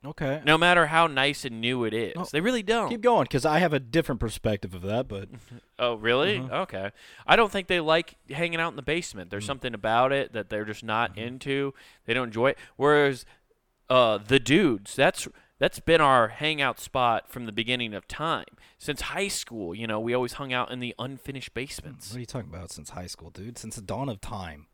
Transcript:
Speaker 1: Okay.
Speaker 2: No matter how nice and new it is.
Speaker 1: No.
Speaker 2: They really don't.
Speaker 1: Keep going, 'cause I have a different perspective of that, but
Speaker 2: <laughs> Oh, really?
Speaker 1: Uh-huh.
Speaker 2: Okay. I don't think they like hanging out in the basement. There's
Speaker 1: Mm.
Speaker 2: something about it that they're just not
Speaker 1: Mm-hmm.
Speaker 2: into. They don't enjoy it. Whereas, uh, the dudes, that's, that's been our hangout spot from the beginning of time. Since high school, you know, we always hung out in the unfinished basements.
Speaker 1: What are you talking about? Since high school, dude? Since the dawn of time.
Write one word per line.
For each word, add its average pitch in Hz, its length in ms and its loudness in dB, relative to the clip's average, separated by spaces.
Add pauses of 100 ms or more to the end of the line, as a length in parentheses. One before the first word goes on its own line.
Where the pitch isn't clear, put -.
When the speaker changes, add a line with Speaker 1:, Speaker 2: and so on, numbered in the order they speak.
Speaker 1:
Okay. 147 400 -4
Speaker 2:
No 156 120 6
matter 175 300 6
how 165 200 4
nice 139 380 0
and 113 160 -6
new 120 240 0
it 107 80 -2
is. 113 240 -2
Speaker 1:
No. 175 120 -6
Speaker 2:
They 151 120 0
really 233 200 0
don't. 208 280 0
Speaker 1:
Keep 233 100 -4
going, 214 260 4
'cause 139 200 -2
I 156 140 4
have 175 120 4
a 139 80 2
different 131 400 0
perspective 107 560 -2
of 90 60 -10
that, 107 260 -2
but 98 220 -10 (240)
Speaker 2:
<laughs> - 260 -20
Oh, 120 160 2
really? 135 440 2
Speaker 1:
Uh-huh. 131 240 -4
Speaker 2:
Okay. 101 280 -8 (340)
I 175 120 8
don't 220 120 4
think 190 180 -6
they 180 120 2
like 160 380 0 (120)
hanging 165 300 -4
out 165 120 -2
in - 40 -16
the 143 60 -10
basement. 117 500 -6
There's 104 140 -6
Speaker 1:
Mm. - 20 -8
Speaker 2:
something 131 260 -6
about 117 380 2
it 139 220 -2
that 107 160 -8
they're 107 160 -4
just 107 180 -10
not 110 280 -2
Speaker 1:
Mm-hmm. 90 100 -14
Speaker 2:
into. 135 520 -4 (320)
They 117 80 -2
don't 123 140 0
enjoy 113 220 2
it. - 80 -2 (180)
Whereas, 143 500 4 (640)
uh, 120 280 6
the 117 240 4
dudes, 127 520 2
that's, 151 320 2 (320)
that's - 220 0
been 160 220 4
our 127 260 6
hangout 143 540 -2
spot 120 500 0
from 123 140 -10
the 110 80 -8
beginning 117 400 -2
of 95 120 -10
time. 147 380 -4 (360)
Since 147 220 -6
high 190 280 -4
school, 98 440 -6
you 113 140 -8
know, 110 140 -2
we 117 120 -2
always 123 200 0
hung 135 180 -8
out 127 180 -2
in 123 120 -8
the 123 180 -6
unfinished 135 540 -12
basements. - 560 -12
Speaker 1:
What 117 80 -12
are - 20 -10
you 117 60 -10
talking 113 280 -10
about? 87 180 -14
Since - 180 -16
high 90 180 -12
school, - 220 -16
dude? 113 280 -16
Since 113 200 -12
the 113 40 -12
dawn 120 280 -6
of 101 100 -8
time. 85 540 -12